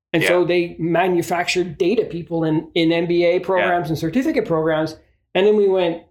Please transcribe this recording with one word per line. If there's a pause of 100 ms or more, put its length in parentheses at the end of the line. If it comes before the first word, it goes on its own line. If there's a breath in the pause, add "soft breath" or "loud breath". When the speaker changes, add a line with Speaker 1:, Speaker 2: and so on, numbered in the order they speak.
(140)
Speaker 1:
And
so
Speaker 2:
Yeah.
Speaker 1:
they
manufactured
data
people
in,
in
M
B
A
Speaker 2:
Yeah.
Speaker 1:
programs
and
certificate
programs. (380 soft breath)
And
then
we
went,